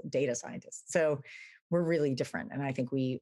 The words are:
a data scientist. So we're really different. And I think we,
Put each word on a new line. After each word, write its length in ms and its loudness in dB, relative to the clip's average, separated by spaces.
a 60 -10
data 260 2
scientist. 580 -10
So 300 4
we're 140 4
really 320 4
different. 380 -4
And 100 -2
I 80 0
think 220 -2
we, 280 0